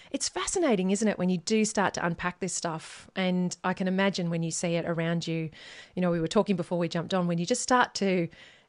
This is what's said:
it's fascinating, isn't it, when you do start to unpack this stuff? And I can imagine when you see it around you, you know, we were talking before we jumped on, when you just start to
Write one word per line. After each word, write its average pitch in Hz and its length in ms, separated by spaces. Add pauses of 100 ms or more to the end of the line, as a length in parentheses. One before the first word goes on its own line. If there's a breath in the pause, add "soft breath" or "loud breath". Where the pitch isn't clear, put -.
it's - 200
fascinating, 277 600
isn't 208 180
it, 196 120
when 180 100
you 180 80
do 220 280
start 202 300
to - 100
unpack 175 340
this 185 140
stuff? - 640
And 180 480
I 185 100
can 185 140
imagine 185 420
when 165 120
you 165 100
see 170 240
it 165 100
around 170 420
you, 160 220 (460 soft breath)
you 180 60
know, 175 100
we 170 80
were 160 80
talking 202 280
before 170 240
we 175 80
jumped 165 260
on, 180 140
when 170 100
you 175 80
just 240 160
start 247 340
to 180 320 (420 soft breath)